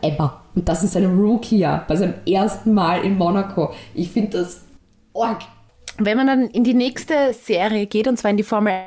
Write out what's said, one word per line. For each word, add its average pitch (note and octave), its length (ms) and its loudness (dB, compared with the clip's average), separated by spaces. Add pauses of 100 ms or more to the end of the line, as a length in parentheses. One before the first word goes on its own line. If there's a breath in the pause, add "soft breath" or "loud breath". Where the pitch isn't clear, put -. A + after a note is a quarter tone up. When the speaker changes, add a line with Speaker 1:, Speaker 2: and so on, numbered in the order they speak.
Speaker 1:
ever. D3 420 -2 (120)
Und F3+ 140 -2
das E3+ 140 0
ist G#3 120 0
sein F#3 240 2
Rookie-Jahr, G3+ 680 2
bei D#3 100 0
seinem F#3 180 0 (120)
ersten G3+ 460 0
Mal F3+ 320 2
in G3 140 0
Monaco. F3+ 540 0 (220 loud breath)
Ich F3 160 -4
find G#3+ 220 -2
das F3+ 300 -6 (520)
arg. G3+ 280 -2 (580)
Speaker 2:
Wenn G#3+ 160 2
man C4 120 2
dann C4 200 2
in A#3+ 140 0
die A#3 120 2
nächste B3+ 580 0
Serie G#3 540 -2
geht, G#3+ 200 0
und B3+ 100 2
zwar G#3 140 -2
in G#3 60 2
die G#3 80 0
Formel G#3 280 0 (140)